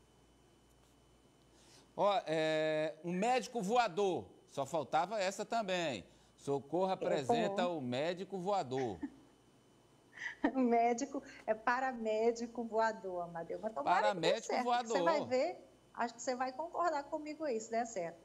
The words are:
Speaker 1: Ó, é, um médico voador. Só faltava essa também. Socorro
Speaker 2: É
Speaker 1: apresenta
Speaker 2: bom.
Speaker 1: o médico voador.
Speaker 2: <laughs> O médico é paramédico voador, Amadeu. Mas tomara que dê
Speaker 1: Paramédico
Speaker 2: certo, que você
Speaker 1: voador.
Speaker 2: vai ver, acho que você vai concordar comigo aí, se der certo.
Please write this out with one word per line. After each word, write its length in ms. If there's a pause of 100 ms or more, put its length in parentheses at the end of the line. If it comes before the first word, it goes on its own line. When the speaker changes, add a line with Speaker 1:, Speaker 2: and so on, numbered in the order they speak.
(2000)
Speaker 1:
Ó, 300
é, 760
um 80
médico 500
voador. 640 (240)
Só 160
faltava 540
essa 260
também. 580 (320)
Socorro 540
Speaker 2:
É 40
Speaker 1:
apresenta 720
Speaker 2:
bom. 120
Speaker 1:
o 40
médico 560
voador. 640
Speaker 2:
<laughs> 180 (1400)
O 60
médico 640 (240)
é 80
paramédico 1080
voador, 600
Amadeu. 380
Mas 120
tomara 400
que 60
dê 100
Speaker 1:
Paramédico 180
Speaker 2:
certo, 160
que 240
você 120
Speaker 1:
voador. 40
Speaker 2:
vai 220
ver, 320 (360)
acho 200
que 80
você 140
vai 160
concordar 520
comigo 400
aí, 160
se 120
der 140
certo. 400